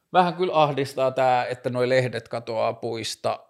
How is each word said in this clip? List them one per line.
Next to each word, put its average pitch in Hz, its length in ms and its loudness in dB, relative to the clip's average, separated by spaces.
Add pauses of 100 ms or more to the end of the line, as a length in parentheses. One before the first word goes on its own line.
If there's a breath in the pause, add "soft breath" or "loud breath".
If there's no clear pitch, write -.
(140)
vähän 175 200 2
kyllä 165 280 0
ahdistaa 131 500 0
tää, 127 340 2
että - 240 -6
noi 123 200 0
lehdet 123 380 2
katoaa 113 460 -4
puista, 113 640 -6 (100)